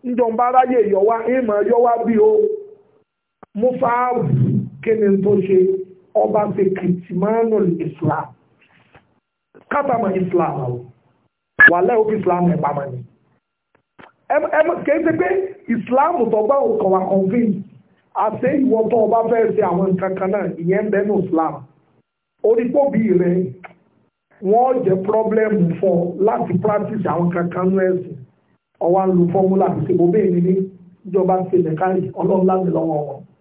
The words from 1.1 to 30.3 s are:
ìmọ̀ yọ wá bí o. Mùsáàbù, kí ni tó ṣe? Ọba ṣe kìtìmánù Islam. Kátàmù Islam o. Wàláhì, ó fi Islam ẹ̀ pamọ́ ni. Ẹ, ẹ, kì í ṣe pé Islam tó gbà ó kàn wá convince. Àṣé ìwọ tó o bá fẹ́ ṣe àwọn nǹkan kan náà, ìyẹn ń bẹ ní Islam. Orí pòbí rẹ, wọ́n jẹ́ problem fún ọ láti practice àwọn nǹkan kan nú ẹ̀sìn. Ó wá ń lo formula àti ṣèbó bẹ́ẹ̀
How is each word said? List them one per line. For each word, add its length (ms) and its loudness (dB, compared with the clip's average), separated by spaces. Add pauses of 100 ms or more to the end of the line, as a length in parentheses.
ìmọ̀ 420 0
yọ 120 2
wá 220 4
bí 160 0
o. 140 6 (1200)
Mùsáàbù, 720 0 (560)
kí 140 -4
ni 300 2
tó 100 2
ṣe? 260 2 (520)
Ọba 360 0
ṣe 200 -2
kìtìmánù 920 -2 (200)
Islam. 500 -4 (1400)
Kátàmù 460 -2
Islam 480 0
o. 220 -6 (800)
Wàláhì, 400 4
ó 60 2
fi 120 -2
Islam 300 0
ẹ̀ 140 0
pamọ́ 260 -4
ni. 120 -12 (1300)
Ẹ, 120 -2 (100)
ẹ, 140 0 (160)
kì 160 -2
í 120 0
ṣe 100 2
pé 140 0 (360)
Islam 480 0 (160)
tó 120 0
gbà 160 2
ó 200 0
kàn 160 0
wá 100 2
convince. 560 0 (560)
Àṣé 420 -2
ìwọ 220 2 (100)
tó 80 2
o 120 2
bá 100 2
fẹ́ 340 0
ṣe 100 0
àwọn 260 0
nǹkan 260 -2
kan 160 -4
náà, 240 -2
ìyẹn 300 -2
ń 60 -4
bẹ 120 0
ní 140 -2
Islam. 380 -2 (880)
Orí 200 2
pòbí 360 0 (100)
rẹ, 220 2 (1120)
wọ́n 400 2
jẹ́ 200 0
problem 500 0 (200)
fún 180 0
ọ 260 -2
láti 420 0
practice 500 -2
àwọn 180 -2
nǹkan 240 -2
kan 180 -2
nú 120 2
ẹ̀sìn. 360 -2 (640)
Ó 80 -2
wá 180 2
ń 80 2
lo 140 4
formula 380 2
àti 180 -4
ṣèbó 260 2
bẹ́ẹ̀ 220 2